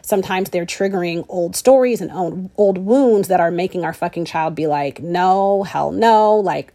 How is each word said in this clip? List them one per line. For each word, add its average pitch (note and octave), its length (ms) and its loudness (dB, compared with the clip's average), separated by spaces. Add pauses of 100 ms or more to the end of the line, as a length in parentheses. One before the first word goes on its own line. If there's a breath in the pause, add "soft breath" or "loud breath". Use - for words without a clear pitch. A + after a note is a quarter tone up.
Sometimes F#3+ 480 -2
they're F3 160 -4
triggering F3 640 -4
old F3 260 -4
stories B3+ 460 4
and D#3+ 100 -8
old, F3+ 460 -6
old G3 220 2
wounds G#3+ 500 2
that F#3 100 2
are E3+ 140 2
making F3 320 -4
our D#3+ 80 -4
fucking E3+ 320 -6
child D#3+ 320 -4
be D#3 100 -4
like, C#3+ 340 -4
"No, F#3 640 0
hell D3 300 -4
no, G#3+ 440 4
like, E3 380 -4